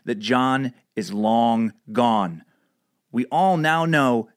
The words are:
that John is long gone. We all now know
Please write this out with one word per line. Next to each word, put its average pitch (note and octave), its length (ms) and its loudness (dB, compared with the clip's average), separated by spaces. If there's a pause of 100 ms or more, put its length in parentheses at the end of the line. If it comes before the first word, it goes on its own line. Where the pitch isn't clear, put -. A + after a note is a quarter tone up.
that A#2 120 -4
John B2+ 560 0 (220)
is G2 180 -8
long A2+ 600 0 (180)
gone. G#2+ 520 0 (680)
We A#2+ 140 -4
all F3+ 320 0
now D#3+ 280 0
know C3 520 2